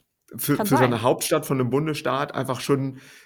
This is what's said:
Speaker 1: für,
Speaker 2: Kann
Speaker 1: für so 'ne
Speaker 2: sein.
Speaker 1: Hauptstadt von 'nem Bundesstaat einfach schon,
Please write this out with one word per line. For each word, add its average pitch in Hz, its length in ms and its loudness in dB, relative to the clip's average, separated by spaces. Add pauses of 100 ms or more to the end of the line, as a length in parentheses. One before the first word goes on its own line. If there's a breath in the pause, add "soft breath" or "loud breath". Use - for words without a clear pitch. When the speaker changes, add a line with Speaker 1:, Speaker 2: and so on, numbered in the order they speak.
(360)
Speaker 1:
für, 143 220 0
Speaker 2:
Kann 214 80 0
Speaker 1:
für 165 120 4
so 131 100 6
'ne 120 80 2
Speaker 2:
sein. 104 60 -4
Speaker 1:
Hauptstadt 151 440 0
von 139 120 -2
'nem 127 120 2
Bundesstaat 139 640 -2
einfach 131 260 -4
schon, 135 400 -2 (260 loud breath)